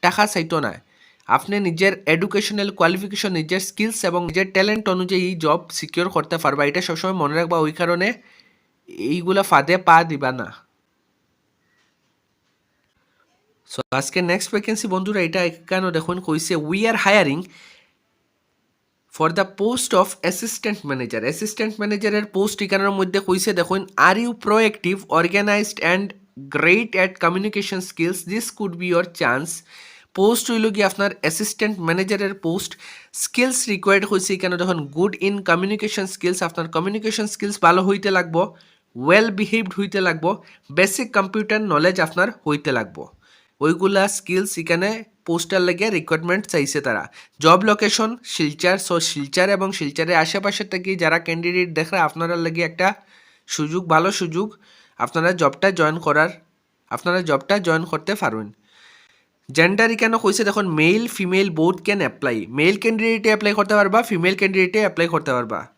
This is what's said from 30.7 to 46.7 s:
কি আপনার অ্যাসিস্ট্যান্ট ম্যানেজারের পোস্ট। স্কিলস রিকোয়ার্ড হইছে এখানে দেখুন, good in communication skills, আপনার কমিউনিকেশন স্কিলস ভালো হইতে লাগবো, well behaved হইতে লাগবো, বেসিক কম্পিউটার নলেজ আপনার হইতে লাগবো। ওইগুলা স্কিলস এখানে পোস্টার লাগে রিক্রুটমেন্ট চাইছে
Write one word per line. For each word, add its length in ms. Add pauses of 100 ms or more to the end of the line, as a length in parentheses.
কি 140
আপনার 260 (100)
অ্যাসিস্ট্যান্ট 600
ম্যানেজারের 540
পোস্ট। 440 (340)
স্কিলস 560
রিকোয়ার্ড 380
হইছে 280
এখানে 220
দেখুন, 320
good 240 (100)
in 140
communication 720
skills, 380
আপনার 240
কমিউনিকেশন 580
স্কিলস 360
ভালো 200
হইতে 280
লাগবো, 460 (420)
well 320
behaved 480
হইতে 220
লাগবো, 420 (300)
বেসিক 420
কম্পিউটার 460
নলেজ 400
আপনার 280 (180)
হইতে 260
লাগবো। 360 (520)
ওইগুলা 480
স্কিলস 500
এখানে 460 (220)
পোস্টার 340
লাগে 300
রিক্রুটমেন্ট 560
চাইছে 340